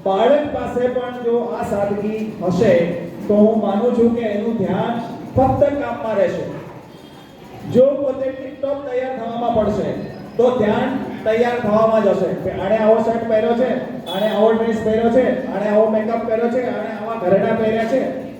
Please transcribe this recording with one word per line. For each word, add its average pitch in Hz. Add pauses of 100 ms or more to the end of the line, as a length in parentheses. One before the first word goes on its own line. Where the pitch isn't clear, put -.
બાળક 233
પાસે 247
પણ 247
જો 233
આ -
સાદગી 208 (100)
હશે 180 (200)
તો 208
હું 214
માનું 226
છું 233
કે 233
એનું 214
ધ્યાન 185 (360)
ફક્ત 262
કામમાં 240
રહેશે. 175 (1300)
જો 254
પોતે 269
ટીપટોપ 277
તૈયાર 254
થવામાં 233
પડશે 202 (460)
તો 240
ધ્યાન 233 (260)
તૈયાર 233 (120)
થવામાં 220
જ 196
હશે 185
કે -
આણે 196
આવો 214
શર્ટ 226
પહેર્યો 226
છે, 240 (340)
આણે 196
આવો 214
ડ્રેસ 220
પહેર્યો 226
છે, -
આણે 202
આવો 214
મેકઅપ 226
કર્યો 233
છે, 247
આણે 214
આવા 226
ઘરેણાં 214
પહેર્યા 220
છે 254 (180)